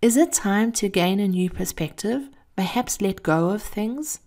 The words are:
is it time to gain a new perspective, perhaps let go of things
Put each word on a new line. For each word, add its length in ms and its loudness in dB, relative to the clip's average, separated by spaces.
is 160 4
it 160 4
time 380 2
to 180 -2
gain 300 2
a 60 2
new 220 2
perspective, 800 -4
perhaps 460 -2
let 220 -2
go 260 2
of 140 -2
things 640 -6